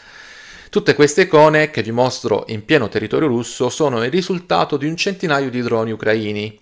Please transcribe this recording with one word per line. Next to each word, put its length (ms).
Tutte 240
queste 280
icone 500
che 120
vi 80
mostro 560
in 180
pieno 240
territorio 400
russo 400
sono 340
il 80
risultato 640
di 120
un 100
centinaio 520
di 120
droni 300
ucraini 720